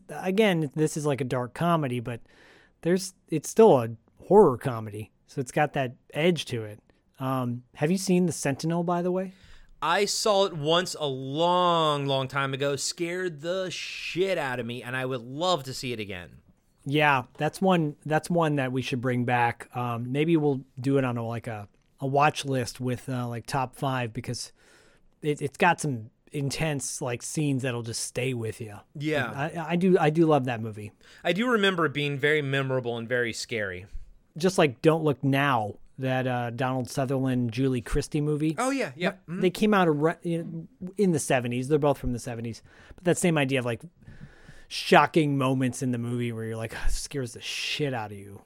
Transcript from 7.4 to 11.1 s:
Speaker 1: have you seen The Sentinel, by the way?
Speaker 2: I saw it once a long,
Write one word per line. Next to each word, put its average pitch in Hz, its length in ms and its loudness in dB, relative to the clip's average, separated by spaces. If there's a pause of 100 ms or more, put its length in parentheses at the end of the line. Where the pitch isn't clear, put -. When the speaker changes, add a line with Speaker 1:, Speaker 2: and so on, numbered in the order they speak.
Speaker 1:
have 151 160 0
you 190 80 2
seen 180 300 2
The 156 40 0
Sentinel, 160 520 -2
by 175 180 0
the 180 100 0
way? 190 220 -4 (480)
Speaker 2:
I 175 240 2
saw 196 400 2
it 170 80 -2
once 165 460 0
a 151 80 -2
long, 156 1000 2